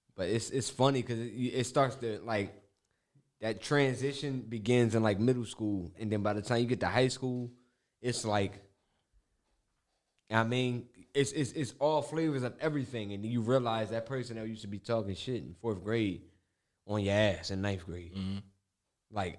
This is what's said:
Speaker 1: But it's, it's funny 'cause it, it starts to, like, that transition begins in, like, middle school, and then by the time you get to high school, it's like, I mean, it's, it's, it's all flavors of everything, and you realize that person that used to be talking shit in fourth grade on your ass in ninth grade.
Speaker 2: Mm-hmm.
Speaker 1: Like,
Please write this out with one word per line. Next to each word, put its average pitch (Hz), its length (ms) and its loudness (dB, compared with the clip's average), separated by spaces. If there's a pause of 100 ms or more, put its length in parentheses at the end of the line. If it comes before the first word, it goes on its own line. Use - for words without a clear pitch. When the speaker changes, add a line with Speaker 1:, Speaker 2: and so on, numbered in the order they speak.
(160)
Speaker 1:
But 90 140 -2
it's, 110 200 0
it's - 200 -2
funny 135 320 4
'cause 117 160 -4
it, 113 80 -6
it 123 400 -2
starts 131 320 2
to, 107 260 -6
like, 107 300 -2 (880)
that 110 200 -4
transition 139 880 0
begins 117 480 4
in, 110 80 6
like, 104 160 4
middle 123 240 4
school, 101 560 -4
and 110 100 -4
then 104 120 0
by 104 100 2
the 104 100 0
time 117 200 0
you 120 40 4
get 117 140 0
to 95 80 0
high 123 220 4
school, 123 420 -4 (500)
it's 120 220 -2
like, 104 300 2 (1800)
I 113 140 4
mean, 123 400 0 (280)
it's, 139 200 4
it's, 147 180 0
it's 147 280 -4
all 151 220 4
flavors 151 420 0
of 120 180 -4
everything, 120 500 -2
and 101 140 -6
you 120 160 0
realize 113 480 2
that 113 160 -4
person 117 320 -6
that 110 100 -6
used 110 140 -8
to 104 80 -10
be 101 100 -6
talking 104 360 -2
shit 117 280 -6
in 76 180 -12
fourth 104 220 -2
grade 104 380 0 (640)
on 104 160 0
your 98 140 2
ass 104 360 2
in 95 100 -4
ninth 95 240 -4
grade. 87 300 -12
Speaker 2:
Mm-hmm. 98 220 -4 (760)
Speaker 1:
Like, 92 280 -4